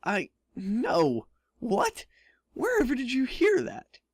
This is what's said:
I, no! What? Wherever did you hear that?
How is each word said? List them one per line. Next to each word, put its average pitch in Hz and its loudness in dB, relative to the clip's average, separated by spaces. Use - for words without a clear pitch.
I, 185 -2
no! 190 0
What? 294 -2
Wherever 415 0
did 254 -2
you 262 2
hear 359 2
that? - -10